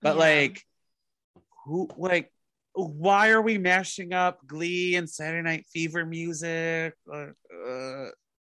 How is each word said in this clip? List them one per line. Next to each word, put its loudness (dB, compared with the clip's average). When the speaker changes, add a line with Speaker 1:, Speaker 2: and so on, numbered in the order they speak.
Speaker 1:
But 2
Speaker 2:
Yeah. 4
Speaker 1:
like, 4
who, -4
like, -2
why 4
are 6
we 2
mashing 0
up 0
Glee -2
and -2
Saturday -6
Night -4
Fever -4
music? -4
Uh, -12
uh. -10